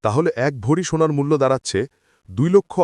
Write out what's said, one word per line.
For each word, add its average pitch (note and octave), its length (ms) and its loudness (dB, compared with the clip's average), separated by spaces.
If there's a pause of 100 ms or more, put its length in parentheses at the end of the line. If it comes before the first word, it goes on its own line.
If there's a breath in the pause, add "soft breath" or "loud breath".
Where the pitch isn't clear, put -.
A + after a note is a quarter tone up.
তাহলে C3+ 320 0
এক C3+ 240 -2
ভরি D3+ 240 0
সোনার D#3+ 280 0
মূল্য C#3+ 260 0
দাঁড়াচ্ছে C3 420 0 (480)
দুই A2+ 220 -2
লক্ষ G3 220 4 (120)